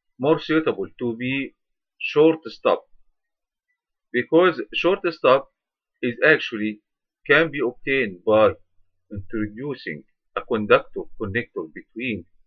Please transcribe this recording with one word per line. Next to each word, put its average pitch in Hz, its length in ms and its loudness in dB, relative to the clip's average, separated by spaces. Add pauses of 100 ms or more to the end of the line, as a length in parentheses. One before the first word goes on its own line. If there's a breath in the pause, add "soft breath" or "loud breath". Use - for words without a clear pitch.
(180)
more 151 220 2
suitable 135 480 -2 (120)
to 120 180 -4
be 131 380 -6 (440)
short 160 460 4
stop, 104 400 -2 (1300)
because 160 480 2 (120)
short 175 260 0 (120)
stop 139 380 2 (520)
is 120 140 -2 (100)
actually 107 540 0 (480)
can 151 240 4
be 143 80 -8
obtained 123 680 -4
by 107 280 4 (580)
introducing 107 920 -8 (320)
a 101 60 -6
conductor 113 600 0 (200)
connector 98 540 -6
between 110 500 -8 (220)